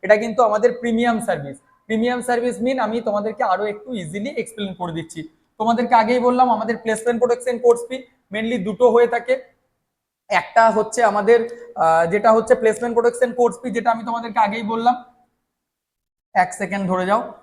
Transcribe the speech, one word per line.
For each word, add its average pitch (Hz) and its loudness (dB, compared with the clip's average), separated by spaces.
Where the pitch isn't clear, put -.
এটা 196 6
কিন্তু 226 0
আমাদের 214 2
প্রিমিয়াম 233 0
সার্ভিস। 143 -6
প্রিমিয়াম 233 -2
সার্ভিস 240 -2
mean 254 -2
আমি 226 -2
তোমাদেরকে 214 -4
আরো 196 0
একটু 214 -8
ইজিলি 202 -8
এক্সপ্লেন 208 -8
করে 175 -8
দিচ্ছি। 160 -10
তোমাদেরকে 233 0
আগেই 226 4
বললাম, 247 2
আমাদের 220 -2
প্লেসমেন্ট 226 -2
প্রোটেকশন 247 -2
কোর্স 240 -10
ফি 262 -10
mainly 220 -4
দুটো 214 0
হয়ে 233 4
থাকে। 240 -4
একটা 220 4
হচ্ছে 214 0
আমাদের, 220 4
আহ, 165 4
যেটা 214 4
হচ্ছে 226 4
প্লেসমেন্ট 233 0
প্রোটেকশন 240 2
কোর্স 240 0
ফি, 254 -6
যেটা 220 -2
আমি 226 -2
তোমাদেরকে 233 -6
আগেই 220 0
বললাম। 226 0
এক 185 2
সেকেন্ড 196 -4
ধরে 185 0
যাও। 214 0